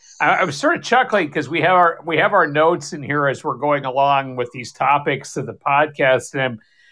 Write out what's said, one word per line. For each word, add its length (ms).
I, 140
I'm 180
sort 240
of 60
chuckling 460
'cause 200
we 100
have 140
our, 320
we 100
have 160
our 160
notes 460
in 100
here 240
as 160
we're 140
going 260
along 540
with 160
these 180
topics 640
of 100
the 80
podcast. 800
And 80
I'm, 180